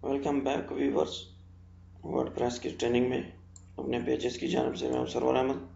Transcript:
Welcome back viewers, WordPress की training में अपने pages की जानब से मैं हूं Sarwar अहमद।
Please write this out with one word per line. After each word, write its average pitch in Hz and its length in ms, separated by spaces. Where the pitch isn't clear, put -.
Welcome 139 400
back 139 260
viewers, 139 420
WordPress 123 520
की - 120
training 120 400
में 131 100
अपने 131 220
pages 123 360
की - 120
जानब 127 260
से 123 140
मैं 127 100
हूं 127 80
Sarwar 127 300
अहमद। 131 260